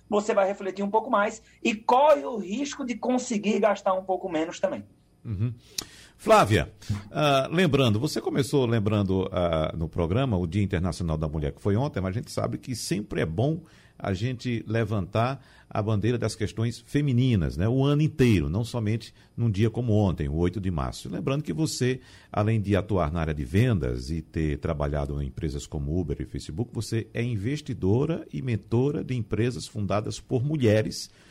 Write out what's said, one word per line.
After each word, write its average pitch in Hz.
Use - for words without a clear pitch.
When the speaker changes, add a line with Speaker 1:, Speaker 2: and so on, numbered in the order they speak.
Speaker 1:
você 208
vai 202
refletir 196
um 202
pouco 220
mais 214
e 226
corre 277
o 269
risco 247
de 240
conseguir 226
gastar 202
um 190
pouco 185
menos 160
também. 120
Speaker 2:
Uhum. 117
Flávia, 165
ah, 139
lembrando, 135
você 151
começou 143
lembrando, 101
ah, 85
no 80
programa 95
o 87
Dia 90
Internacional 87
da 80
Mulher, 73
que -
foi 101
ontem, 131
mas 92
a 95
gente 156
sabe 113
que -
sempre 175
é -
bom 127
a -
gente 117
levantar 110
a -
bandeira 107
das 113
questões 113
femininas, 120
né? 92
O 131
ano 147
inteiro, 120
não 98
somente 113
num 117
dia 104
como 117
ontem, 90
o 71
oito 90
de 92
março. 67
Lembrando 151
que 160
você, 127
além 107
de 98
atuar 90
na 85
área 78
de 76
vendas 69
e 82
ter 76
trabalhado 73
em 71
empresas 69
como 76
Uber 71
e 65
Facebook, 76
você 113
é 117
investidora 123
e 151
mentora 123
de 131
empresas 117
fundadas 104
por 123
mulheres 117